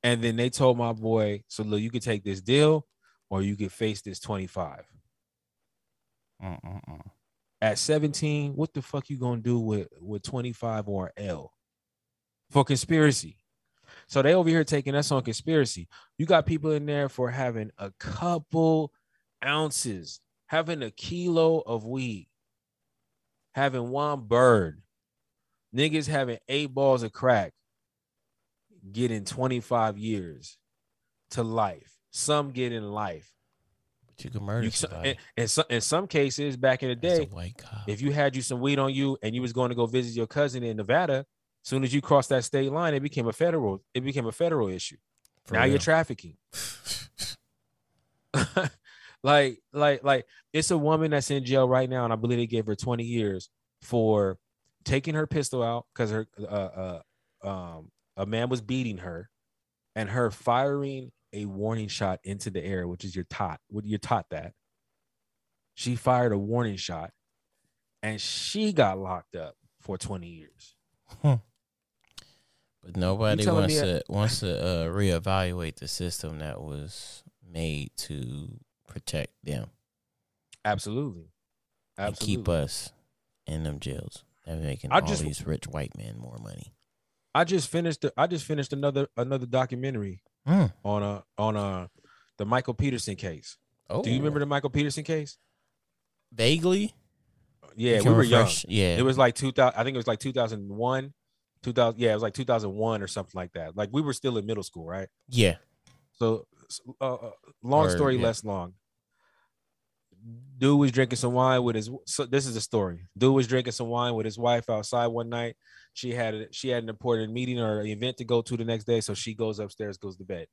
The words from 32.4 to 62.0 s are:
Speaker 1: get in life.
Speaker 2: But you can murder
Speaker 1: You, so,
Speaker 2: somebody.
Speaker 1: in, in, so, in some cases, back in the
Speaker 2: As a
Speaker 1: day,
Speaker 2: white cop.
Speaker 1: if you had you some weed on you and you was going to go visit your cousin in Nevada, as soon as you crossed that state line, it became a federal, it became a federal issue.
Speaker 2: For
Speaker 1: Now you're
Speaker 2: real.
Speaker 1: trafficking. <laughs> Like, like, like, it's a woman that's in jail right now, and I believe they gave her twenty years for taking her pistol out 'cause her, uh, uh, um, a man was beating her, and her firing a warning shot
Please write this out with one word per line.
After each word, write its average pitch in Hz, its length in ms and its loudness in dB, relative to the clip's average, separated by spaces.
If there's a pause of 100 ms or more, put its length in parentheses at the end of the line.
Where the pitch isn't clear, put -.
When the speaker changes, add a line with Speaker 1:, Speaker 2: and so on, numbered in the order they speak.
Speaker 1:
get 123 220 -4
in 107 180 -6
life. 101 400 -6 (760)
Speaker 2:
But - 180 -20
you 127 60 -12
can 107 120 -8
murder 107 240 -2
Speaker 1:
You, 113 40 0
so, - 180 -2
Speaker 2:
somebody. 80 220 -4
Speaker 1:
in, 123 60 -6 (200)
in, 117 120 -2
so, - 220 2
in 120 100 2
some 175 260 0
cases, 139 500 0
back 127 260 2
in 131 60 -2 (100)
the 160 80 -2
Speaker 2:
As 175 120 4
a - 20 4
Speaker 1:
day, 143 100 -2
Speaker 2:
white 87 280 -10
cop. 104 300 -14
Speaker 1:
if 104 140 -4
you 143 100 2
had 143 240 2
you 131 60 -4
some 123 180 -4
weed 139 180 2
on 135 140 2
you 135 300 0
and 110 120 -2
you 123 80 -2
was 123 100 -4
going 123 160 2
to 120 60 -2
go 117 120 2
visit 120 300 0
your 113 100 0
cousin 131 360 0
in 113 140 -4
Nevada, 135 420 2 (460)
as - 40 -14
soon 135 160 0
as 127 100 0
you 143 80 2
crossed 139 280 6
that 127 140 2
state 135 280 0
line, 160 200 0
it 139 80 0
became 135 280 -2
a 110 40 -2
federal, 139 500 0 (120)
it 127 80 -2
became 131 240 -2
a 110 60 -4
federal 156 360 0
issue. 92 280 -8 (500)
Speaker 2:
For 107 80 -6
Speaker 1:
Now 113 100 6
you're 135 100 6
Speaker 2:
real. 139 60 2
Speaker 1:
trafficking. 160 560 0 (2000)
<laughs> - 20 2 (880)
Like, 139 360 6 (120)
like, 143 300 2
like, 135 240 2 (260)
it's 160 200 0
a 170 60 4
woman 156 340 4
that's 143 180 0
in 139 140 0
jail 127 240 4
right 127 200 4
now, 127 140 -2
and 113 100 0
I 113 40 2
believe 120 220 2
they 120 100 0
gave 113 180 0
her 107 80 0
twenty 120 300 -4
years 107 460 -2 (300)
for 107 560 2 (480)
taking 139 300 0
her 156 140 0
pistol 135 340 -2
out 117 320 -2
'cause 113 160 0
her, 110 160 -2 (140)
uh, 92 600 -6 (440)
uh, 98 40 -6
um, 87 440 -10 (240)
a 98 100 -4
man 113 220 0
was 127 120 -2
beating 120 380 -4
her, 87 320 -12 (640)
and 107 160 -4
her 117 220 0
firing 135 800 -2 (200)
a 104 120 -8
warning 107 420 -4
shot 95 380 -2